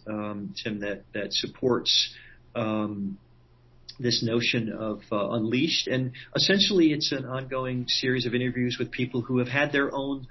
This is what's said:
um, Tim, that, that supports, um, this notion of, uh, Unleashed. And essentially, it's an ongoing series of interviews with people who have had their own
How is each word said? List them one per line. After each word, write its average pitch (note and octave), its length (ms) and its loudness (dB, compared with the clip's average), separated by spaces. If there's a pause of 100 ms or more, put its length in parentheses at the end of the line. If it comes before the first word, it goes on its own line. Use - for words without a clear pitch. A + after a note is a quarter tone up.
um, G#2 560 -6
Tim, G#2 160 -4
that, G2+ 240 -6 (100)
that G2+ 200 -6
supports, - 840 0 (400)
um, G#2+ 600 -2 (840)
this A#2+ 240 2
notion A#2 480 2
of, G#2 300 -6 (100)
uh, G2+ 200 0
Unleashed. A#2 560 0
And B2+ 260 0 (220)
essentially, F#3+ 560 6
it's D3+ 200 0
an C3+ 120 -2
ongoing B2+ 640 -4
series B2+ 380 2
of A2+ 80 0
interviews B2 460 0
with A#2+ 100 -2
people B2 320 -2
who B2+ 180 0
have B2 80 2
had C#3+ 240 2
their C#3 220 2
own C3+ 380 -4